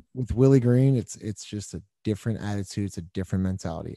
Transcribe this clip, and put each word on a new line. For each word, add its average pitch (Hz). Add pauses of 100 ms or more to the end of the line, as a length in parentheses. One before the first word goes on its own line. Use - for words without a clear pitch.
(140)
With 123
Willie 135
Green, 127
it's, -
it's -
just -
a 82 (220)
different -
attitude. 101
It's -
a 92
different 92
mentality. 82